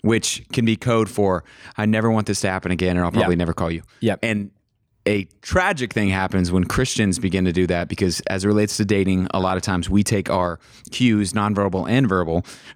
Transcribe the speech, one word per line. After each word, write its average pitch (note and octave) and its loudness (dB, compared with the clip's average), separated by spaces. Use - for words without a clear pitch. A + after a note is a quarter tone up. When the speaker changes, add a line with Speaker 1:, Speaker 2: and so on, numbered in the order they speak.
Speaker 1:
which - 0
can A#2+ 0
be A2+ 2
code A2+ 0
for, F#2+ 0
"I G#2+ 0
never A2 4
want A2 0
this G2+ -2
to G2+ 0
happen F#2 -2
again, F2+ 0
or F2 2
I'll E2+ 0
Speaker 2:
Yeah. A2 0
Speaker 1:
probably F2 2
never E2+ 0
call E2 -4
you." E2 -8
Speaker 2:
Yep. G#2 0
Speaker 1:
And G#2 -4
a G2+ 0
tragic F3+ -2
thing G#2 2
happens F#2+ 0
when F#2 2
Christians G#2+ 0
begin F#2 0
to F2 2
do F2+ 2
that, E2+ -2
because F#2 -2
as F#2+ -4
it - 0
relates G#2+ 2
to G#2+ -2
dating, F#2+ 2
a F#2+ 0
lot F#2 0
of F2+ -4
times F2+ -2
we G2+ 4
take G2+ -2
our F2 -2
cues, G#2 2
nonverbal G2+ 0
and B2+ 2
verbal, E2+ 0